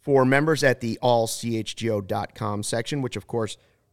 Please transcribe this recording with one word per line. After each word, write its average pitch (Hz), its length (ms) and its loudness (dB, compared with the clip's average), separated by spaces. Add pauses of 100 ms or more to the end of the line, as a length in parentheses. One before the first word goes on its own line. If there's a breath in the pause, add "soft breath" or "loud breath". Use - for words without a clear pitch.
for 135 240 4
members 139 400 2
at 127 160 4
the 113 200 -4
all 120 280 4
C 117 280 -4
H 107 200 -6
G 113 120 -4
O 107 120 0
dot 101 340 -6
com 104 300 -4
section, 127 380 -4
which, 123 140 -6
of 98 120 -10
course, 113 280 -4 (360)